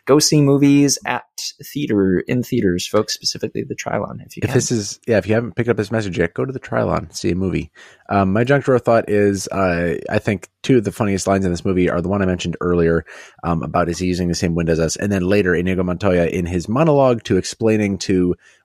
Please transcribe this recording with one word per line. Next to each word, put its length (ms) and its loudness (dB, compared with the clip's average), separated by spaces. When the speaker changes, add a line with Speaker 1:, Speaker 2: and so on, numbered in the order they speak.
Speaker 1:
Go 160 4
see 200 2
movies 640 4
at 200 -4
theater, 680 0
in 160 0
theaters, 420 -2
folks, 280 -2
specifically 500 -6
the 100 -10
Trylon, 500 -6
if 120 -20
you 80 -6
Speaker 2:
If 60 -2
Speaker 1:
can. 40 -6
Speaker 2:
this 160 -4
is, 380 -4
yeah, 100 2
if 80 -2
you 80 0
haven't 220 -4
picked 120 -2
up 80 0
this 140 -6
message 280 -4
yet, 160 -2
go 100 -4
to 80 -8
the 80 -10
Trylon, 520 -4
see 200 -4
a 20 -2
movie. 380 -4
Um, 220 2
my 120 2
junk 180 2
drawer 160 2
thought 320 2
is, 380 2
uh, 480 0
I 120 0
think 300 -4
two 160 4
of 60 0
the 80 -4
funniest 340 -2
lines 180 2
in 60 0
this 140 -4
movie 260 2
are 100 0
the 80 -4
one 140 0
I 40 0
mentioned 340 -2
earlier, 440 2
um, 220 -2
about 240 0
is 100 -4
he 80 -2
using 220 0
the 80 0
same 180 0
windows 240 2
as 160 0
us, 20 -8
and 140 -4
then 120 0
later 340 2
Inigo 260 0
Montoya 440 2
in 200 -2
his 220 -4
monologue 560 2
to 140 2
explaining 600 0
to 380 0